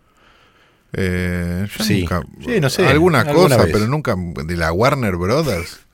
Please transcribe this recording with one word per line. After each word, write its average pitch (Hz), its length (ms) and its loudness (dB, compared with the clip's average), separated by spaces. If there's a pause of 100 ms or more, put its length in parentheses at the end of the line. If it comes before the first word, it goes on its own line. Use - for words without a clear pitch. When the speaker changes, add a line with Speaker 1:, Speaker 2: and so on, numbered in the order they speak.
(920)
Speaker 1:
Eh, 90 720 -4 (100)
yo - 80 -6
Speaker 2:
Sí. 101 160 0
Speaker 1:
nunca, 87 220 -2 (220)
Speaker 2:
Sí, 233 160 -2
no 165 100 2
sé, 185 160 0
Speaker 1:
alguna 151 360 4
Speaker 2:
alguna 147 340 4
Speaker 1:
cosa, 107 80 6
Speaker 2:
vez. 80 80 2
Speaker 1:
pero 107 160 2
nunca 135 280 -2
de 85 400 -6
la 82 160 0
Warner 117 440 0
Brothers 98 640 -4 (140)